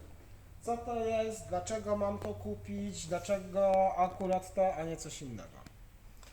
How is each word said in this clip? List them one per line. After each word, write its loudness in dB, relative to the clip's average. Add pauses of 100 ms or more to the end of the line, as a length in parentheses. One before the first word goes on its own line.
(640)
Co -2
to -4
jest, 0
dlaczego 0
mam 0
to -4
kupić, -6
dlaczego 4
akurat 2
to, 4
a -2
nie -2
coś -10
innego. -10 (760)